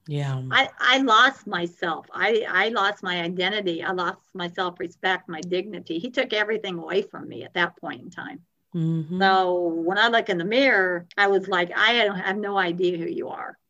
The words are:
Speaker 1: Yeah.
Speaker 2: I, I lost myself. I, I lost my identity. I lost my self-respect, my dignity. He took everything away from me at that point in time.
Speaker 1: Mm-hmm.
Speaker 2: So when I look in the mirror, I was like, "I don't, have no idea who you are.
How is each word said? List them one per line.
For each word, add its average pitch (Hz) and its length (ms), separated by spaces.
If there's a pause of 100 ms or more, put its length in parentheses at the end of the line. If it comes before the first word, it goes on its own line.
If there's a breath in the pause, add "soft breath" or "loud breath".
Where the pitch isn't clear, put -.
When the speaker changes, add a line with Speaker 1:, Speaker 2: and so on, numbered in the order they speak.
Speaker 1:
Yeah. 139 420
Speaker 2:
I, - 200 (100)
I 254 200
lost 262 460
myself. 175 680
I, 214 360
I 196 200
lost 202 340
my 180 180
identity. 180 640
I 175 80
lost 180 260 (160)
my 175 160
self-respect, 180 800
my 160 120
dignity. 175 580
He 247 100
took 247 240
everything 208 460
away 170 240
from 156 240
me - 160
at - 100
that 175 260
point 143 220
in - 80
time. 175 300 (340)
Speaker 1:
Mm-hmm. 165 480
Speaker 2:
So 180 460
when 165 320
I 226 80
look 226 220
in 185 100
the 165 60
mirror, 202 600 (120)
I 202 100
was 190 200
like, 175 280
"I 226 300
don't, 202 120
have 190 200
no 202 200
idea 180 400
who 165 80
you 170 240
are. - 280 (120)